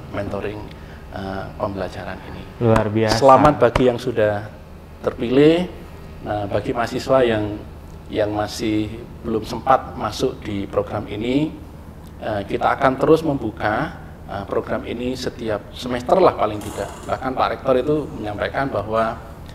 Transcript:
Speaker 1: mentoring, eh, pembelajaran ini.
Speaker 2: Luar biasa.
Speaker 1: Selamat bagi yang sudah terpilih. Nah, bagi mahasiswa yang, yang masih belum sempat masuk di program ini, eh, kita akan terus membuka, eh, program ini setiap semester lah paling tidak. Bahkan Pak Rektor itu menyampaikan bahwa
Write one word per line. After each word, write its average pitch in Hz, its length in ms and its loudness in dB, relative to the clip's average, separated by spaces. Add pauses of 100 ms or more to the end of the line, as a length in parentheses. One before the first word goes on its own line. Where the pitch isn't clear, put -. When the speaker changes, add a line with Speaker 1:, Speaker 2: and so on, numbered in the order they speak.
(140)
Speaker 1:
mentoring, 101 460 -4 (520)
eh, 98 320 -8 (140)
pembelajaran 95 580 -6 (140)
ini. - 120 -12 (200)
Speaker 2:
Luar 110 260 6
biasa. 110 320 2
Speaker 1:
Selamat 139 380 8
bagi 123 320 4
yang 120 80 0
sudah 107 480 0 (560)
terpilih. 147 640 6 (560)
Nah, 104 240 -2
bagi 101 240 0
mahasiswa 127 560 2
yang, 107 320 0 (480)
yang 104 260 0
masih 107 680 -2 (240)
belum 110 160 0
sempat - 560 0
masuk 123 480 -2
di 101 240 -4
program 104 400 -2
ini, 123 400 0 (720)
eh, 110 240 -2
kita 120 340 0
akan 131 220 4
terus 160 240 6
membuka, 127 720 -2 (320)
eh, 101 160 -6
program 117 400 -4
ini 123 320 -4
setiap 110 560 -6
semester 123 480 2
lah 135 160 8
paling 107 240 0
tidak. 101 240 -6 (160)
Bahkan 127 320 -4
Pak 107 160 2
Rektor 131 260 2
itu 147 300 2 (100)
menyampaikan 107 540 -2
bahwa 110 500 0 (340)